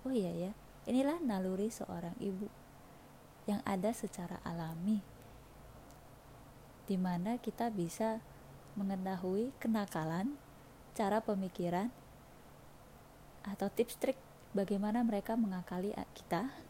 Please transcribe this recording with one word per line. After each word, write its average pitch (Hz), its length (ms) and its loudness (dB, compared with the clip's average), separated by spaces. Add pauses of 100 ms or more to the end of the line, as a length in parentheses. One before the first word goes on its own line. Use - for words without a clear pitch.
oh 262 80 0
iya 196 240 4
ya, 175 160 0 (320)
inilah 277 400 4
naluri 196 480 4
seorang 175 480 -4
ibu 196 320 0 (960)
yang 208 160 2
ada 196 320 4
secara 180 480 -6
alami, 170 560 2 (1900)
di 185 80 4
mana 185 400 2
kita 233 320 0
bisa 220 480 2 (560)
mengetahui 190 880 2
kenakalan, 202 720 2 (560)
cara 214 320 4
pemikiran, 185 640 2 (1600)
atau 202 240 0
tips - 240 2
trik 262 240 2 (340)
bagaimana 202 480 4
mereka 220 320 4
mengakali 190 640 2
a-, 190 160 -4
kita. 196 400 0 (160)